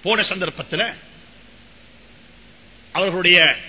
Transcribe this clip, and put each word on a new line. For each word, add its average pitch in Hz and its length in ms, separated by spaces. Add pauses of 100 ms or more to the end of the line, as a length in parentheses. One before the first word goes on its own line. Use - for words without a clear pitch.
போன 214 200
சந்தர்ப்பத்துல 185 720 (2000)
அவர்களுடைய 175 640 (120)